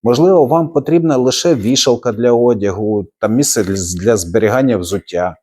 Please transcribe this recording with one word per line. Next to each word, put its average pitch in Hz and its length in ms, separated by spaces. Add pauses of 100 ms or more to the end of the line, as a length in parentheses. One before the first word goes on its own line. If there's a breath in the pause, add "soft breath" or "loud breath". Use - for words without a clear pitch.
Можливо, 151 420
вам 160 240
потрібна 156 480
лише 127 380
вішалка 120 560
для 117 200
одягу, 104 720 (140)
там 107 160
місце 135 280
для, 98 120 (280)
для 110 140
зберігання 107 600
взуття. 90 640